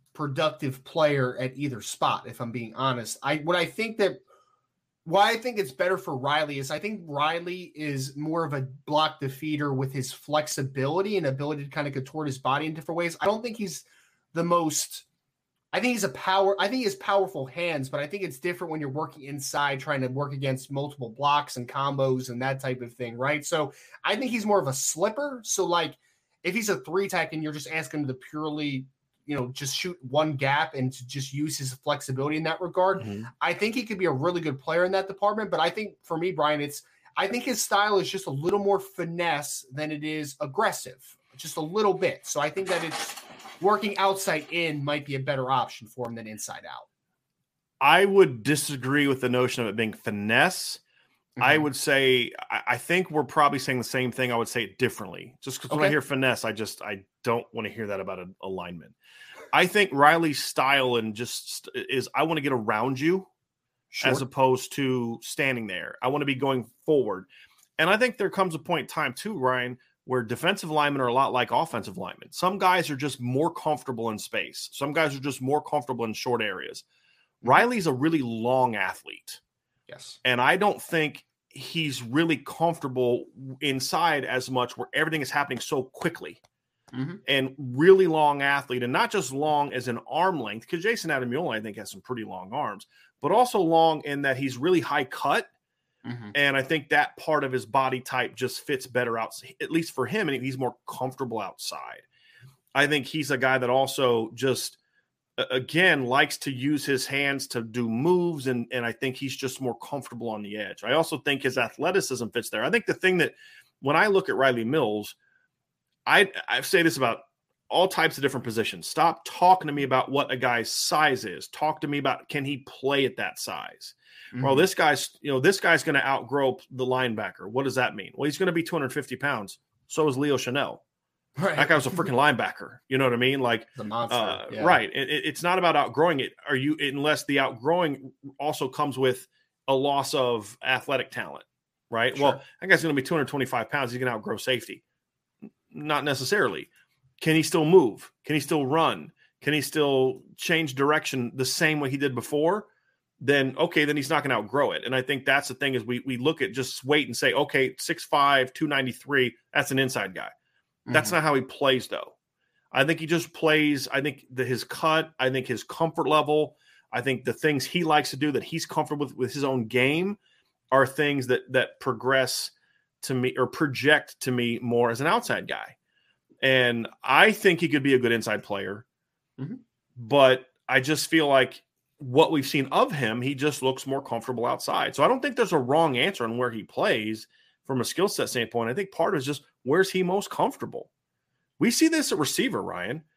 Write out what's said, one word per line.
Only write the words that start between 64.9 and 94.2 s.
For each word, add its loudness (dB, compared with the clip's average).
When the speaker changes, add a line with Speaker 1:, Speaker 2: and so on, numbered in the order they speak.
Speaker 2:
standing -4
there. -8
I 0
wanna 0
be -2
going 0
forward. 2
And 2
I 4
think 0
there -2
comes 0
a -6
point -2
in -16
time -2
too, -10
Ryan, 0
where 0
defensive -2
linemen 2
are 2
a 2
lot 2
like 2
offensive -2
linemen. -12
Some 0
guys 4
are -4
just -4
more 0
comfortable -4
in -4
space. -6
Some -4
guys 0
are -10
just -6
more 0
comfortable -4
in -2
short -2
areas. -6
Speaker 1:
Mm-hmm. -8
Speaker 2:
Riley's 6
a 2
really 2
long 2
athlete. -6
Speaker 1:
Yes. -20
Speaker 2:
And 2
I 4
don't 0
think -2
he's -6
really 2
comfortable -2
inside 0
as -4
much -2
where -8
everything 2
is -6
happening 0
so -4
quickly. -6
Speaker 1:
Mm-hmm. -6
Speaker 2:
And 0
really 6
long 2
athlete, 0
and -2
not 2
just -2
long 0
as -6
an -4
arm 2
length, -8
'cause -4
Jason -2
Ademilola, -2
I -4
think, -10
has -12
some -18
pretty -8
long -12
arms, -6
but 0
also 4
long 4
in -4